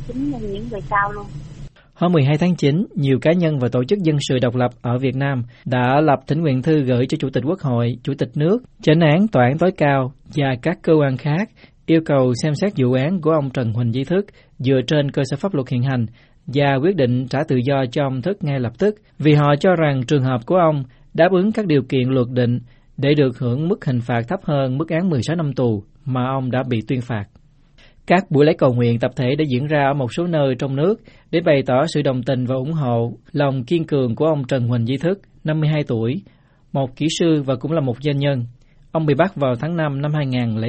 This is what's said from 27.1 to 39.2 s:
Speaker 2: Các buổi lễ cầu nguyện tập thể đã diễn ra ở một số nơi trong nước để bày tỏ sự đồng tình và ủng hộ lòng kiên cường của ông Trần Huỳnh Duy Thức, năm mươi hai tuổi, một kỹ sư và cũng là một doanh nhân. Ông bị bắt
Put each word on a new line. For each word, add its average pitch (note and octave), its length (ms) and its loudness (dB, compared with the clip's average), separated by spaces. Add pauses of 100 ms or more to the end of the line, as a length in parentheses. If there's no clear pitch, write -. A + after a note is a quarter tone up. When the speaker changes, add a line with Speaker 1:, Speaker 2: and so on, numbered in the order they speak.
Speaker 2:
Các F3 220 4
buổi D3 160 4
lễ D#3 120 6
cầu C3+ 160 4
nguyện A#2+ 260 2
tập B2 160 -2
thể C3+ 200 0
đã D#3 140 -2
diễn B2+ 180 -2
ra D3 200 2
ở C#3 60 2
một C3 240 -4
số E3+ 100 -2
nơi C#3+ 320 0
trong C3+ 160 -4
nước E3 200 0 (360)
để D#3+ 140 0
bày C#3+ 200 4
tỏ C3 220 2
sự D3+ 140 -2
đồng C3 220 -2
tình B2+ 220 -2
và B2+ 100 -2
ủng C3 180 -4
hộ A#2+ 400 -2 (180)
lòng C#3 320 -2
kiên E3 240 -2
cường C3 280 0
của D3 100 0
ông D#3 220 0
Trần B2 200 0
Huỳnh A#2 200 0
Duy C3+ 100 -2
Thức, F3 220 -2 (240)
năm D#3 160 -2
mươi D3+ 100 0
hai D3+ 180 0
tuổi, A#2+ 340 -2 (500)
một C3+ 240 -4
kỹ D3 100 -2 (140)
sư D#3+ 260 2
và C3 100 0
cũng D3 160 -6
là D#3+ 100 0
một C3 220 -4
doanh D3 140 0
nhân. C#3 280 -2 (460)
Ông D#3+ 140 -2
bị D3 80 2
bắt E3 220 0